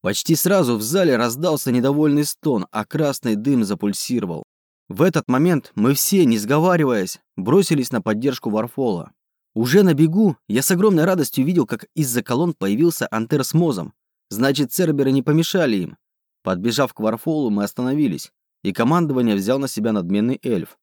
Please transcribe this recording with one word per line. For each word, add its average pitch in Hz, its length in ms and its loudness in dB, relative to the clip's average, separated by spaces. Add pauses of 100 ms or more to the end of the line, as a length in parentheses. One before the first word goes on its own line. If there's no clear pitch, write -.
Почти 165 360 0
сразу 170 400 2
в 104 60 -4
зале 147 340 2
раздался 131 560 -2
недовольный 143 520 2
стон, 131 460 -2
а 107 140 -4
красный 135 500 -2
дым 117 300 0
запульсировал. 101 800 -4 (440)
В 95 140 -2
этот 170 260 0
момент 147 460 0
мы 123 200 2
все, 185 300 2
не 113 140 2
сговариваясь, 139 800 0 (180)
бросились 135 540 2
на 120 100 -2
поддержку 117 500 -2
Варфола. 110 600 -4 (440)
Уже 123 280 4
на 180 120 4
бегу 165 420 2 (120)
я 113 140 0
с - 80 0
огромной 180 340 4
радостью 165 400 0
видел, 160 220 0
как - 280 -8
из-за 123 280 -2
колонн 151 320 -2
появился 123 560 0
Антер 113 320 -2
с - 100 -6
Мозом. 143 420 0 (340)
Значит, 131 440 -2
церберы 147 380 0
не 131 120 2
помешали 156 540 0
им. 90 200 -6 (480)
Подбежав 113 500 -2
к - 60 -12
Варфолу, 113 500 -2
мы 101 140 0
остановились, 127 680 -4 (320)
и 98 100 -4
командование 127 640 2
взял 101 240 0
на 139 80 -4
себя 110 260 -4
надменный 104 520 -2
эльф. 104 380 -4